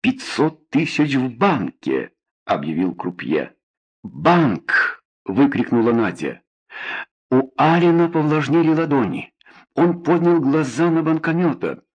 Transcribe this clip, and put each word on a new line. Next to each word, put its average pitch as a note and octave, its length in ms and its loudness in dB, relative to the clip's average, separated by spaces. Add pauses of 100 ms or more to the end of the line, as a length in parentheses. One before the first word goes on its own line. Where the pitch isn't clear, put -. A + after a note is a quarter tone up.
«Пятьсот - 680 -2
тысяч C#3+ 460 0
в B2+ 220 0
банке!» F#2+ 760 -2 (340)
объявил E2 480 -2
крупье. D#2 600 -6 (500)
«Банк!» D3+ 1000 0 (200)
выкрикнула A#2 640 2
Надя. F#2+ 500 -4 (880)
У C3 280 2
Алина E3+ 500 4
повлажнели D#3 640 0
ладони. C#3+ 640 0 (400)
Он F3 300 0
поднял E3+ 360 2
глаза C#3+ 500 0
на E3 140 2
банкомета D#3+ 800 -2 (120)